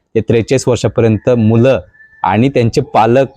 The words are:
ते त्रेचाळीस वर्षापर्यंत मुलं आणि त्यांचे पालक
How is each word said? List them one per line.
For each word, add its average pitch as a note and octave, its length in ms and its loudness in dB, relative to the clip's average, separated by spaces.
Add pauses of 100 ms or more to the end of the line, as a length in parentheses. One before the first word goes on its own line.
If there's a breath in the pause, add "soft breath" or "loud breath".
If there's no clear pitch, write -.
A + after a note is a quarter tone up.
(160)
ते A2 60 0
त्रेचाळीस A#2+ 460 -2
वर्षापर्यंत A#2 640 -2
मुलं A#2 500 2 (440)
आणि A2 260 0
त्यांचे B2 320 -2
पालक A#2+ 560 0